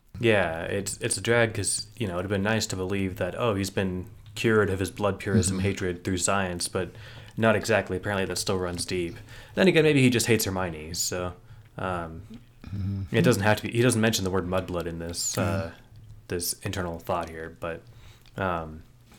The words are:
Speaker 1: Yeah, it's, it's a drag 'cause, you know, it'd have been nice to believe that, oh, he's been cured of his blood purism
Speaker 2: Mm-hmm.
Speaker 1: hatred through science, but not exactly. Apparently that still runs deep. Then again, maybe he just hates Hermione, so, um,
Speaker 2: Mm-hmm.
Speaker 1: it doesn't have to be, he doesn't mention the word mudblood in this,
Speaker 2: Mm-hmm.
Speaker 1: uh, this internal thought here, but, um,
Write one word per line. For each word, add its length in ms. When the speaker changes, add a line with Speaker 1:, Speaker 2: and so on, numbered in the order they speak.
Speaker 1:
Yeah, 440
it's, 400
it's 160
a 40
drag 320
'cause, 340
you 100
know, 60
it'd 100
have 60
been 120
nice 260
to 100
believe 400
that, 200
oh, 180
he's 140
been 360
cured 340
of 100
his 100
blood 300
purism 380
Speaker 2:
Mm-hmm. 80
Speaker 1:
hatred 400
through 140
science, 500
but 220
not 220
exactly. 400
Apparently 280
that 120
still 200
runs 280
deep. 320
Then 120
again, 160
maybe 180
he 80
just 180
hates 180
Hermione, 480
so, 400
um, 440
Speaker 2:
Mm-hmm. 420
Speaker 1:
it 80
doesn't 200
have 140
to 60
be, 80
he 100
doesn't 200
mention 220
the 80
word 160
mudblood 400
in 120
this, 360
Speaker 2:
Mm-hmm. 320
Speaker 1:
uh, 20
this 240
internal 340
thought 320
here, 300
but, 220
um, 460